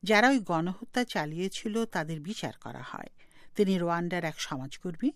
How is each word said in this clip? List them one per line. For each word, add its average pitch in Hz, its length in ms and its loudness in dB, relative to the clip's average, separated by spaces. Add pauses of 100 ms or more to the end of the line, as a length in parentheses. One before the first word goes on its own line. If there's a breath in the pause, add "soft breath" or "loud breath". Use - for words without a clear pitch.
যারা 214 260 8
ওই 269 100 6
গণহত্যা 180 640 0
চালিয়েছিল, 190 800 -2
তাদের 160 340 -4
বিচার 147 420 -6
করা 123 200 -10
হয়। - 260 -10 (480 soft breath)
তিনি 190 220 4
রোয়ান্ডার 170 460 0
এক 160 180 -4
সমাজকর্মী 165 760 -4